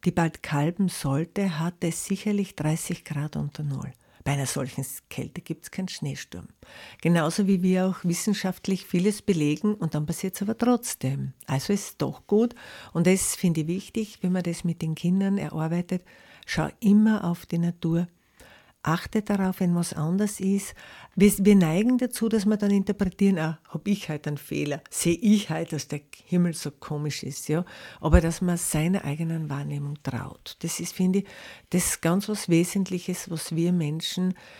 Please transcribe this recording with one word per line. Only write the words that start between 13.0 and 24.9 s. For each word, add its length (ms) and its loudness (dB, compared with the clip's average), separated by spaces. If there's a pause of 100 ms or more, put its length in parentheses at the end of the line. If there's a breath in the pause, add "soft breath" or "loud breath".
das 300 2
finde 240 2
ich 60 -2
wichtig, 520 -6
wenn 140 0
man 100 0
das 220 -4
mit 160 -2
den 140 -2
Kindern 420 2
erarbeitet, 680 -2 (420 loud breath)
schau 220 -2 (140)
immer 420 4
auf 220 -2
die 140 -4
Natur. 500 0 (760 soft breath)
Achte 360 -2
darauf, 400 0
wenn 140 2
was 180 -2
anders 480 -2
ist. 340 0 (400 loud breath)
Wir, 220 8
wir 180 8
neigen 420 6
dazu, 300 0
dass 180 2
wir 120 4
dann 120 0
interpretieren, 680 2
"Ah, 180 -2 (120)
hab 180 -6
ich 220 -2
halt 180 -4
einen 80 -4
Fehler? 540 -4
Seh 240 0